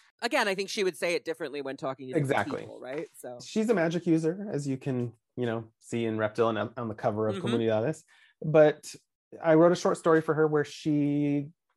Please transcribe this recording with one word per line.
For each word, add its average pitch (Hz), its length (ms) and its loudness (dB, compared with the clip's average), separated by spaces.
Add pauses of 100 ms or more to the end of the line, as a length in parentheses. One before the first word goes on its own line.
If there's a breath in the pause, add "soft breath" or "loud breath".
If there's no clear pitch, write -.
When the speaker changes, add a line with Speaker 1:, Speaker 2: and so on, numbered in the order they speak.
(220 soft breath)
Speaker 1:
Again, 233 260 0
I 196 60 -2
think 196 140 -6
she 208 160 -2
would 175 140 -2
say 175 160 0
it 143 100 -4
differently 147 380 -8
when 135 160 -10
talking 135 300 -8
to 131 40 -8
different 143 180 0
Speaker 2:
Exactly. 107 300 -2
Speaker 1:
people, 110 180 -14
right? 131 280 -10 (100)
So 123 260 -14
Speaker 2:
She's 220 280 -2
a 226 40 4
magic 170 320 0
user, 165 460 0
as 143 160 -4
you 135 80 -2
can, 123 380 -4 (240)
you 123 80 -2
know, 113 180 -4 (160)
see 117 240 -4
in 110 140 0
Reptile 110 320 2
and 107 80 0
on, 104 180 -2
on 120 120 -6
the 104 60 -6
cover 107 320 -2
of 107 100 0
Speaker 1:
Mm-hmm. 175 100 -6
Speaker 2:
Comunidades. 113 560 0 (420 soft breath)
But 151 500 4 (480)
I 165 120 4
wrote 170 180 8
a 175 40 0
short 185 200 0
story 160 240 4
for 156 140 0
her 156 120 2
where 151 180 2
she 143 840 0 (300)